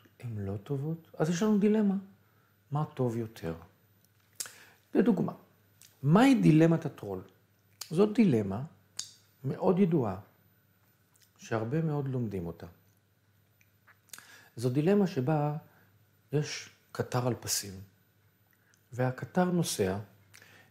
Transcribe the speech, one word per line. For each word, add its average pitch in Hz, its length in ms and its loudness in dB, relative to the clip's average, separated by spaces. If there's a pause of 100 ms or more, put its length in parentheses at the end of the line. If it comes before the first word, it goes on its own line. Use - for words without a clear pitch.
(200)
הן 113 180 -10
לא 101 200 -6
טובות, 143 600 -8
אז 160 120 -2
יש 175 140 -2
לנו 214 160 4
דילמה, 208 360 4 (760)
מה 147 220 -2
טוב 120 240 -2
יותר. 110 360 -8 (1400)
לדוגמה, 185 400 2 (680)
מהי 233 320 6
דילמת 165 500 6
הטרול? 95 360 -10 (680)
זאת 208 260 0
דילמה 117 480 2 (800)
מאוד 180 360 0
ידועה, 147 360 2 (1200)
שהרבה 117 440 -4
מאוד 147 260 -4
לומדים 104 400 -6
אותה. 85 200 -12 (1900)
זו 117 140 -2
דילמה 175 380 2
שבה 147 500 -2 (760)
יש - 360 -4 (220)
קטר - 360 -4
על 117 80 -2
פסים, 98 460 -8 (1120)
והקטר 127 520 -2
נוסע, 160 520 0 (720)